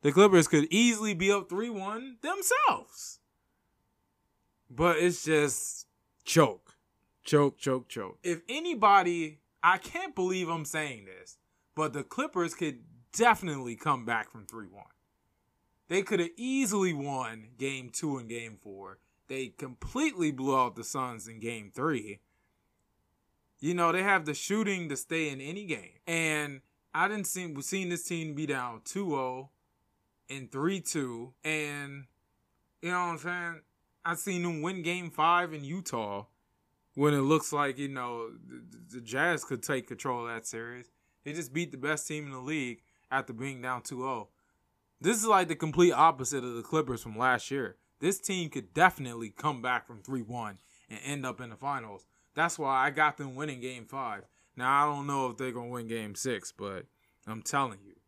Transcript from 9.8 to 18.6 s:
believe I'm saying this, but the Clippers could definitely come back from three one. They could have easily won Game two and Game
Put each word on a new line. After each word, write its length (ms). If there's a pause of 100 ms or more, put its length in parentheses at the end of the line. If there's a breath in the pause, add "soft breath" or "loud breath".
believe 340
I'm 160
saying 400
this, 320 (380)
but 180
the 100
Clippers 520
could 260 (320)
definitely 640
come 300
back 240
from 160
three 200
one. 180 (1040)
They 140
could 180
have 160
easily 580
won 640
Game 320
two 260
and 120
Game 340